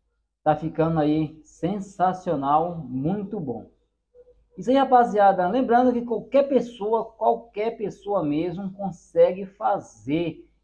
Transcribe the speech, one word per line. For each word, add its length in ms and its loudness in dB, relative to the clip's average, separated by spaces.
Tá 140 2
ficando 460 -2
aí 420 -2
sensacional, 1300 -2
muito 640 -4
bom. 280 -10
Isso 120 -4
aí, 80 4
rapaziada. 720 4
Lembrando 420 2
que 140 -4
qualquer 380 0
pessoa, 600 -2
qualquer 680 -2
pessoa 520 -4
mesmo 480 -4
consegue 760 0
fazer 1040 -4